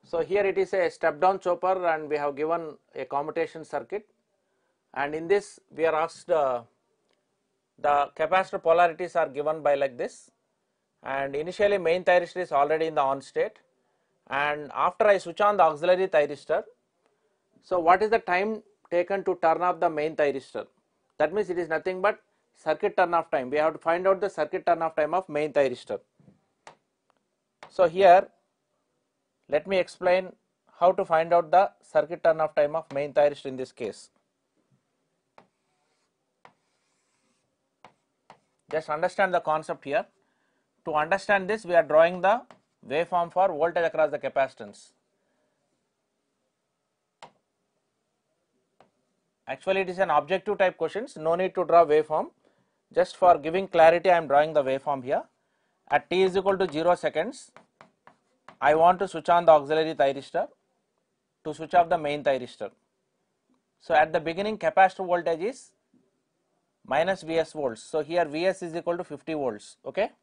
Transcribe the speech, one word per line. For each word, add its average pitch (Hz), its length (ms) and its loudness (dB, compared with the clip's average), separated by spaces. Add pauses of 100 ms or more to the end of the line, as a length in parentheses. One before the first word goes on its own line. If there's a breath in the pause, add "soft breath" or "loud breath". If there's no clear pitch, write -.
So 165 200 -6
here 190 220 -2
it 190 140 -2
is 185 160 -2
a 175 160 0
step 151 300 -4
down 185 180 2
chopper 180 480 -2
and 156 220 -2
we 147 80 -2
have 143 180 -4
given 156 420 -6 (200)
a 131 80 -8
commutation 156 600 -6
circuit, 160 440 -10 (840)
and 143 220 -6
in 165 140 -8
this 202 320 -2 (100)
we 156 160 -4
are 156 80 0
asked, 165 380 -4
uh, 131 300 -2 (1160)
the 143 380 0
capacitor 185 440 -2
polarities 170 540 2
are 160 140 0
given 147 340 -6
by 143 140 2
like 135 200 -2
this, - 360 -12 (720)
and 139 320 -6
initially 190 420 0
main 175 240 0
thyristor 180 360 2 (100)
is - 20 -12
already 156 360 0
in 156 100 -4
the 151 40 2
on 139 220 -2
state, - 380 -6 (720)
and 147 440 -4
after 175 320 0
I 202 120 6
switch 170 220 -10
on 208 180 2
the 180 40 6
auxiliary 175 460 2
thyristor, 151 560 -2 (1000)
so 180 160 -2
what 180 240 6
is 214 80 0
the 226 80 2
time 202 460 -2 (260)
taken 180 320 -2
to 185 180 -2
turn 160 220 2
off 180 160 0
the 175 100 0
main 156 280 -4
thyristor? 135 500 -4 (520)
That 151 140 0
means 196 180 -4
it 175 80 -4
is 170 100 -4
nothing 185 340 -4
but 208 160 0 (380)
circuit 160 400 -4
turn 175 180 2
off - 180 0
time. 127 180 -2
We 143 60 -4
have 156 160 0
to 151 80 -14
find 175 260 -2
out 190 140 2
the 202 80 -4
circuit 165 360 -6
turn 165 160 0
off 160 140 -4
time 151 180 -2
of 185 160 -4
main 151 240 -4
thyristor. 127 460 -2 (1700)
So 180 200 2
here 185 400 6 (1200)
let 147 180 -2
me 196 120 -2
explain 180 540 0 (460)
how 185 140 4
to 185 120 -2
find 165 300 0
out 170 160 2
the 190 220 4 (100)
circuit 156 400 -2
turn 160 180 2
off 156 140 -2
time 147 220 0
of 160 80 -6 (100)
main 143 180 -6
thyristor 147 340 0
in 131 100 -10
this 127 160 -10
case. - 380 -12 (4000)
Just 156 180 -6
understand 180 460 -2
the 170 60 2
concept 156 440 -6
here. 151 220 -4 (800)
To 160 100 -6
understand 190 560 0
this, 220 160 -4
we 175 80 -2
are 165 80 6
drawing 165 380 4
the 214 220 0 (460)
waveform 170 440 -2
for 190 160 2
voltage 170 360 0
across 156 280 0
the 143 60 -6
capacitance. 131 760 -6 (4000)
Actually, 190 340 -2
it 185 100 -4
is 180 80 -8
an 185 120 0
objective 175 460 0
type 185 220 0
questions, 190 380 -6
no 160 180 -2
need 180 220 -4
to 180 80 -2
draw 165 200 6
waveform. 156 460 0 (640)
Just 175 220 -2
for 180 220 6
giving 165 280 -4
clarity, 170 420 4
I 175 80 6
am 165 120 -2
drawing 151 240 2
the 151 100 2
waveform 135 400 -4
here. 151 220 -4 (680)
At - 180 0
t 185 140 0
is 185 140 0
equal 190 200 0
to 180 160 -2
zero 165 220 2
seconds, 170 560 -6 (1120)
I 147 160 4
want 175 240 4
to 196 80 -4
switch 156 200 -8
on 175 160 2
the 160 80 8
auxiliary 156 420 2
thyristor 139 520 -2 (1000)
to 156 80 -8
switch 151 220 -10
off 170 140 4
the 175 100 0
main 147 240 -4
thyristor. 123 480 -4 (1120)
So - 140 -4
at 156 180 4
the 156 80 0
beginning 190 380 -6
capacitor 185 460 2
voltage 170 360 -2
is 220 320 -10 (1120)
minus 170 360 -2
V 165 160 -4
S 156 140 -4
volts. 131 300 -6
So - 180 -6
here 165 240 -2
V 156 220 -4
S 185 160 -4
is 165 140 -10
equal 170 200 -6
to 175 60 -10
fifty 151 320 -10
volts, 123 500 -8
okay. 185 280 -4 (100)